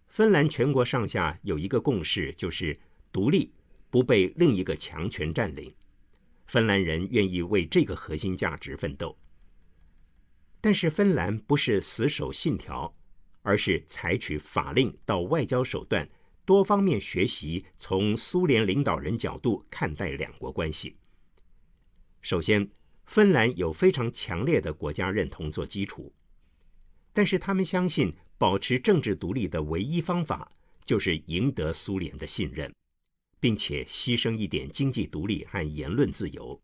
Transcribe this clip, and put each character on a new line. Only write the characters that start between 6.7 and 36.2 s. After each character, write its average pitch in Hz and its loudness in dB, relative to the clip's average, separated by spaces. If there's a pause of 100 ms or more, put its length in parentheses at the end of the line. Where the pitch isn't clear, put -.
人 82 0
愿 104 4
意 90 -2
为 90 2
这 156 4
个 82 -8
核 - -10
心 92 -4
价 85 -2
值 - -12
奋 - -6
斗。 80 -10 (1400)
但 214 4
是 175 2
芬 196 4
兰 101 0
不 143 0
是 110 2
死 - 0
守 69 -4
信 127 -2
条， - -8 (480)
而 101 2
是 85 0
采 - -2
取 - -4
法 - -4
令 131 2 (120)
到 98 0
外 123 0
交 127 0
手 - -8
段， 90 0 (380)
多 196 6
方 202 2
面 151 2
学 - 0
习 82 -4 (120)
从 104 0
苏 180 0
联 113 4
领 120 2
导 98 0
人 82 -4
角 113 -4
度 - -2
看 - -6
待 98 -6
两 69 -6
国 64 -10
关 82 -4
系。 - -8 (1200)
首 87 -2
先， 104 2 (380)
芬 208 6
兰 123 4
有 85 -2
非 185 4
常 117 -2
强 90 -6
烈 147 2
的 80 -4
国 76 -6
家 92 -2
认 95 0
同 78 -8
做 73 -6
基 98 -6
础， - -14 (1000)
但 208 4
是 185 2
他 - -4
们 190 2
相 180 0
信 113 0 (240)
保 98 2
持 123 0
政 170 4
治 104 0
独 87 -6
立 113 -2
的 80 -2
唯 78 -2
一 160 -2
方 175 -2
法 - -6 (340)
就 113 2
是 90 0 (100)
赢 95 0
得 80 -2
苏 95 -4
联 76 -8
的 82 -10
信 85 -4
任， 71 -8 (640)
并 113 4
且 - -4
牺 - -2
牲 113 0
一 104 -2
点 - -4
经 135 -2
济 113 -2
独 82 -6
立 117 -2
和 95 -6
言 76 -6
论 139 2
自 90 -6